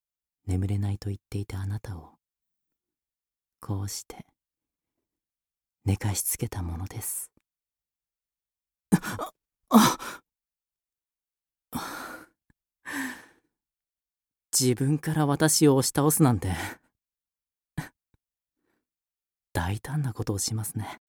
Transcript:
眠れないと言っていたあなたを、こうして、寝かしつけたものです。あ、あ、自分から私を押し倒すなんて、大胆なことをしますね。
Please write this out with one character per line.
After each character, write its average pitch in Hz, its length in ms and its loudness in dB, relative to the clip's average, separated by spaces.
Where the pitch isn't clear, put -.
眠 92 200 0
れ 101 120 0
な 101 120 0
い 101 60 -2
と - 120 -8
言 98 60 -6
っ - 40 -16
て - 80 -8
い 101 80 -4
た 95 160 -8
あ 98 40 -6
な 101 140 -4
た 90 180 -10
を、 - 220 -20
こ 98 220 -4
う 101 40 -6
し - 180 -10
て、 - 200 -18
寝 101 120 4
か 101 180 -2
し - 80 -4
つ - 140 -4
け 117 100 -4
た 92 160 -6
も 85 140 -6
の 92 100 -8
で 113 140 -10
す。 - 280 -8
あ、 - 80 8
あ、 - 580 -12
自 127 180 4
分 139 220 2
か 156 160 -2
ら 156 120 2
私 151 420 4
を 139 80 8
押 131 100 4
し - 60 -2
倒 147 180 4
す 156 140 6
な 131 80 8
ん 104 80 2
て、 92 160 -2
大 90 300 -2
胆 151 200 -4
な 127 120 -4
こ - 100 -8
と - 80 -4
を 101 80 -2
し - 160 -4
ま 107 80 -4
す - 140 -8
ね。 - 320 -10